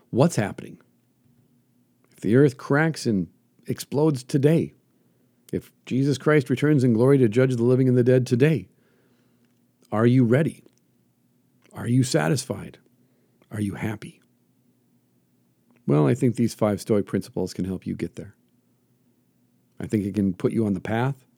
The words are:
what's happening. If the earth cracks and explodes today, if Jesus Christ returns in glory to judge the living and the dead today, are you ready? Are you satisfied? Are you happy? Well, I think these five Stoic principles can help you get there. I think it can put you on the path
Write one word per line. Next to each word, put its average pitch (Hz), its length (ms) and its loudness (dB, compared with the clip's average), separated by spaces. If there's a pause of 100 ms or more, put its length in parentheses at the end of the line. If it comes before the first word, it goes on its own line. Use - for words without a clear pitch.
(120)
what's 143 240 2
happening. - 440 -8 (1300)
If - 100 -20
the 104 140 0
earth 135 220 4
cracks 151 480 -2
and 98 220 -2 (400)
explodes 135 560 -4
today, 147 520 0 (760)
if - 200 -8 (140)
Jesus 135 320 0
Christ 151 320 2
returns 143 340 2
in 123 100 2
glory 131 240 4
to 123 120 4
judge 127 260 2
the 117 80 -2
living 127 240 2
and 123 100 4
the 123 60 4
dead 127 220 4
today, 127 420 0 (1200)
are 107 140 2
you 127 180 6
ready? 127 400 0 (1080)
Are 98 140 -8
you 127 160 4
satisfied? 131 760 -2 (720)
Are 107 100 -6
you 101 140 -4
happy? 104 460 -10 (1700)
Well, 147 200 4
I 127 60 2
think 123 220 0
these 117 180 -2
five 104 280 -2
Stoic 101 240 0
principles 92 480 -6
can 90 120 -6
help 92 220 -8
you 98 80 -6
get 85 200 -10
there. 98 200 -18 (1400)
I 95 80 -10
think 104 180 -2
it 98 100 -6
can 98 180 0
put 120 180 -2
you 113 140 -2
on 101 80 -2
the 90 60 -4
path 120 460 -4 (120)